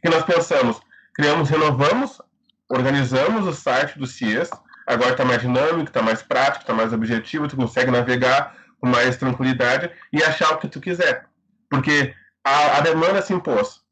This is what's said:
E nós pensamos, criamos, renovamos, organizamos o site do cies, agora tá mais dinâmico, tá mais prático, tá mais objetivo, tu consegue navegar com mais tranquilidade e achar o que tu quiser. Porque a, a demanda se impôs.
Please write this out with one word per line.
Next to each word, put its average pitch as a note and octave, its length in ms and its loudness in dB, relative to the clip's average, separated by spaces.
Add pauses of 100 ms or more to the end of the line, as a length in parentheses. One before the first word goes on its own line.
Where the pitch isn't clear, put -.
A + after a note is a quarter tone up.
E E3+ 80 0
nós E3 140 2
pensamos, B2+ 560 0 (340)
criamos, D3 360 2
renovamos, D#3 720 0 (500)
organizamos C3+ 760 0
o E3 80 -2
site C#3+ 460 -2
do C3+ 80 -6
cies, B2 420 -2 (380)
agora B2 260 2
tá C3 120 0
mais B2 160 2
dinâmico, C#3+ 500 0
tá A#2 100 -2
mais A2 220 -2
prático, C3+ 400 0
tá A#2 100 -4
mais A2+ 200 -2
objetivo, A2+ 560 -4
tu C3+ 80 -10
consegue B2+ 340 0
navegar B2 640 0 (240)
com B2 100 0
mais B2 280 2
tranquilidade C3 720 -2 (220)
e D3+ 100 0
achar D#3+ 300 2
o D#3 60 -2
que - 100 -8
tu D3 140 -12
quiser. F3 440 -2 (440)
Porque C#3 440 0 (320)
a, C#3 320 4
a D3 40 2
demanda E3 400 2
se F#3+ 120 -4
impôs. B2 480 -2 (100)